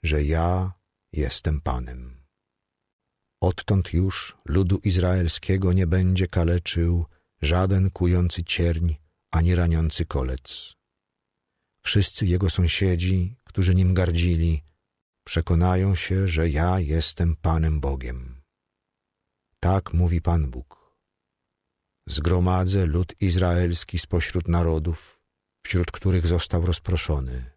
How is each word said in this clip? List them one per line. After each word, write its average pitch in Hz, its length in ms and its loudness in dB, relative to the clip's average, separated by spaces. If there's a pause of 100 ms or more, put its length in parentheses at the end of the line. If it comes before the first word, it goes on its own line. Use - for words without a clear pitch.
że 73 220 0
ja 87 480 0 (400)
jestem 76 480 -2
Panem”. 62 640 -8 (1160)
Odtąd 95 500 0
już 92 520 -2
ludu 92 340 0
izraelskiego 92 960 0
nie 92 140 2
będzie 92 420 2
kaleczył 85 800 0 (360)
żaden 92 480 2
kujący 90 540 0
cierń 85 500 0 (360)
ani 85 240 2
raniący 82 500 0
kolec. - 720 -6 (1080)
Wszyscy - 440 0
jego 90 240 2
sąsiedzi, 92 920 0
którzy 92 300 0
nim 92 200 4
gardzili, 85 680 2 (640)
przekonają 90 680 2
się, 95 340 0
że 80 200 0
ja 87 320 0
jestem 80 560 0
Panem 80 440 0
Bogiem. 64 600 -8 (1200)
Tak 92 340 -2
mówi 85 280 0
Pan 82 280 0
Bóg. - 460 -16 (1120)
Zgromadzę 90 800 2
lud 85 340 -2
izraelski 87 800 0
spośród - 500 -2
narodów, 82 720 -2 (460)
wśród 87 240 0
których 90 360 0
został 85 400 0
rozproszony. 67 920 -4